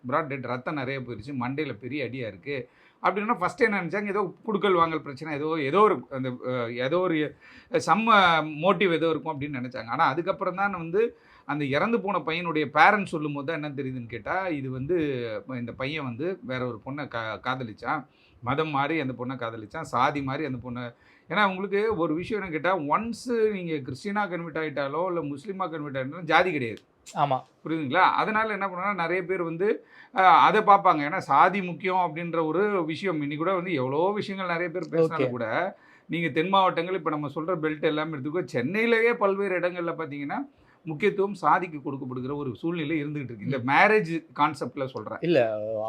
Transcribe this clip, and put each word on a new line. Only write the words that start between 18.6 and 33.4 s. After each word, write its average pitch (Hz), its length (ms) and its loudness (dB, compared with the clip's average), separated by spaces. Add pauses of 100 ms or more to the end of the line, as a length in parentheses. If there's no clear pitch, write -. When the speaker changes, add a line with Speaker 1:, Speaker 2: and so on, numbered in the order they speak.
Speaker 1:
மாறி 147 300 0
அந்த 131 180 -2
பொண்ணை 123 120 -6
காதலிச்சான், 117 520 -8
சாதி 139 400 0
மாறி 139 220 -4
அந்த 131 200 -4
பொண்ணை. 123 300 -10 (340)
ஏன்னா 196 200 2
உங்களுக்கு 196 480 0
ஒரு 160 180 0
விஷயம் 190 280 -4
என்ன 185 100 -8
கேட்டா, 170 260 2
ஒன்ஸ் 214 720 0
நீங்க 175 220 -4
கிறிஸ்டினா 175 540 -4
கன்வெர்ட் 170 300 -6
ஆயிட்டாலோ 147 480 -2
இல்ல 175 160 -2
முஸ்லீமா 175 480 -6
கன்வெர்ட் 147 260 -6
ஆயிட்டாலோ 143 260 -6
ஜாதி 165 300 6
கிடையாது. 117 280 -4 (340)
Speaker 2:
ஆமா. 139 280 2 (220)
Speaker 1:
புரியுதுங்களா? 160 460 2
அதனால 214 420 2
என்ன 196 140 -2
பண்ணுவாங்கன்னா 190 280 -2
நிறைய 175 280 0
பேர் 180 200 -4
வந்து, 170 440 -2 (280)
அஹ், 185 240 10
அதை 170 220 8
பார்ப்பாங்க. 185 400 8 (100)
ஏன்னா 185 80 -4
சாதி 175 440 6
முக்கியம் 180 340 -2
அப்படின்ற 165 500 0
ஒரு 185 380 2
விஷயம் 160 300 -2
இன்னைக்கு 147 220 -2
கூட 170 180 0